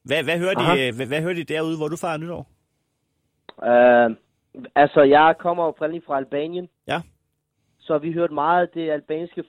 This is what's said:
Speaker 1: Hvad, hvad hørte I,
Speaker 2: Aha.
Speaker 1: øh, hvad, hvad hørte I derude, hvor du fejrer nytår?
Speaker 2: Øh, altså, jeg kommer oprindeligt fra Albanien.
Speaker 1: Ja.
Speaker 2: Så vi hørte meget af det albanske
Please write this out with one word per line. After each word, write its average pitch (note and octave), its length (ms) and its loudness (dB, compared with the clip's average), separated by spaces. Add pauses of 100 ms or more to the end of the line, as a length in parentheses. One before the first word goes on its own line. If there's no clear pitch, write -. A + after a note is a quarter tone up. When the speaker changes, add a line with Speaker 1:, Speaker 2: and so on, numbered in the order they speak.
Speaker 1:
Hvad, C#3+ 200 -2
hvad D#3+ 140 -2
hørte F#3 240 -2
I, - 20 0
Speaker 2:
Aha. C#3+ 240 2
Speaker 1:
øh, A#2 80 -6
hvad, B2+ 100 -6
hvad C#3+ 160 -4
hørte F3 180 -4
I D#3+ 40 -6
derude, D#3+ 340 -4
hvor D3+ 100 -4
du D#3 100 -8
fejrer E3 200 -6
nytår? D#3+ 300 -12 (1160)
Speaker 2:
Øh, A#2+ 520 6 (600)
altså, D3 260 4
jeg D3+ 380 6
kommer F3 240 -4
oprindeligt D#3+ 420 -6
fra C#3+ 120 -4
Albanien. D#3+ 500 -8 (200)
Speaker 1:
Ja. D#3+ 140 -4 (760)
Speaker 2:
Så D#3 180 -2
vi D#3 160 -6
hørte E3+ 200 -2
meget D#3+ 280 2
af F3 120 0
det E3 180 -6
albanske D#3 580 -8